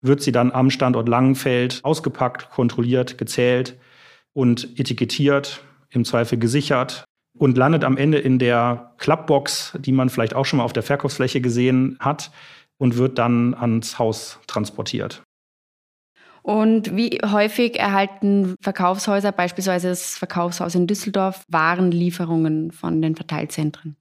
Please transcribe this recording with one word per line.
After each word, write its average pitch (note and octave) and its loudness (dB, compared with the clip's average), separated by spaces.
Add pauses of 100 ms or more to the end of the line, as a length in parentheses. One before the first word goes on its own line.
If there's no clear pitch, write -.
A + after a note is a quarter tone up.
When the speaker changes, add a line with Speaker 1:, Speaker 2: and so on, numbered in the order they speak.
Speaker 1:
wird C#3+ 2
sie C#3 0
dann B2 2
am C3 2
Standort B2 0
Langenfeld B2+ 0
ausgepackt, C3+ -2
kontrolliert, B2 0
gezählt B2 0 (560)
und B2 0
etikettiert, C#3 0 (300)
im A#2+ 0
Zweifel A#2 0
gesichert C3 -2 (340)
und C3 4
landet C#3+ 4
am C3 2
Ende D3 2
in C3 2
der A#2+ 0
Klappbox, - 0
die C3+ -2
man C3 4
vielleicht A#2 -2
auch C3+ 0
schon - 0
mal A#2+ 2
auf A#2 -2
der A2+ -2
Verkaufsfläche C3+ -2
gesehen B2+ 2
hat, - -4 (460)
und A#2+ 2
wird B2+ 0
dann A#2+ 2
ans A2+ -2
Haus A2+ -4
transportiert. - -8 (1200)
Speaker 2:
Und G#3+ 2
wie A#3 -2
häufig G#3+ 2
erhalten G3 2
Verkaufshäuser, G3 0
beispielsweise F3+ -2
das - -6
Verkaufshaus F3 -4
in F3 2
Düsseldorf, F#3+ -2
Warenlieferungen E3+ 0
von E3 -4
den D#3+ 0
Verteilzentren? D3+ -6